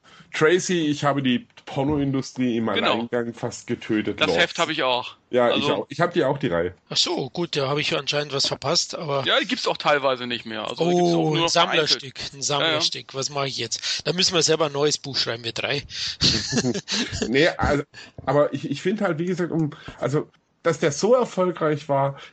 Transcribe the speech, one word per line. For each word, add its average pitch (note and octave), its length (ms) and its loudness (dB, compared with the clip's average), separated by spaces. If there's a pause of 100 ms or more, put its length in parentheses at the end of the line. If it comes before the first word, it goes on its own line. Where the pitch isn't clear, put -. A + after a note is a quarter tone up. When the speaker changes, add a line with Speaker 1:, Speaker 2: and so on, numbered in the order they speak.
(320)
Speaker 1:
Tracy, E3+ 560 4
ich D3 160 0
habe C#3 180 2
die B2 260 2 (180)
Pornoindustrie C3+ 920 0
in A#2 60 0
meinem A2 120 0
Speaker 2:
Genau. A#2+ 260 2
Speaker 1:
Eingang A#2+ 320 -2
fast - 340 -8
getötet, G#2+ 520 0
Speaker 2:
Das D#3 80 2
Speaker 1:
Lords. F3 140 4
Speaker 2:
Heft E3+ 180 0
habe D#3+ 120 2
ich D3+ 120 -4
auch. B2 320 0 (140)
Speaker 1:
Ja, B2 160 4
Speaker 2:
Also A#2 120 4
Speaker 1:
ich C#3+ 140 2
auch. G2+ 180 -2
Ich D3+ 120 -2
hab F3 120 0
die E3 100 2
auch, C#3 140 0
die C3+ 100 0
Reihe. F2 260 0 (160)
Speaker 3:
Ach - 80 -4
so, F3 320 0
gut, - 260 -4
da C#3 120 0
habe D3 140 0
ich D#3+ 140 -2
anscheinend D3 380 -2
was C3+ 140 0
verpasst, D3+ 480 -2
aber C#3+ 300 -2
Speaker 2:
Ja, G3 140 2
die - 60 0
gibt's A3 220 -4
auch E3+ 100 0
teilweise C3+ 480 2
nicht A#2+ 200 -6
mehr. A2 220 -6
Also, D#3+ 220 0
die F3 60 4
gibt's F3 180 4
auch E3+ 40 4
Speaker 3:
Oh, D#3+ 120 2
Speaker 2:
nur D#3 80 2
Speaker 3:
ein E3+ 60 2
Speaker 2:
noch E3 80 0
vereinzelt. D#3+ 380 2
Speaker 3:
Sammlerstück, B2 300 -4 (140)
ein C#3 80 -16
Sammlerstück. D3 720 -2
Speaker 2:
Ja, - 0 -
ja. C3+ 60 -6
Speaker 3:
Was C3 100 -2
mache C#3 180 -4
ich A#2 100 -8
jetzt? - 500 -6
Da D#3 60 2
müssen F#3 200 2
wir E3 80 4
selber D#3 260 4
ein C#3+ 60 -6
neues C#3+ 240 2
Buch C3+ 200 -8
schreiben, A#2+ 260 -2
wir A2+ 100 -6
drei. C3 300 -2 (380)
<laughs> - 420 0
Speaker 1:
<laughs> - 640 -4
Nee, C#3 220 4
also, C#3+ 340 0 (420)
aber D3 280 2
ich, C#3+ 160 -4
ich C#3+ 120 -4
finde G3+ 240 0
halt, E3 140 -2
wie F3 60 -2
gesagt, F3 260 -2
um, D#3 200 0 (280)
also, C3+ 280 0 (340)
dass E3 180 0
der D3+ 140 2
so A3 200 2
erfolgreich F3 760 0
war, C#3 280 0 (160)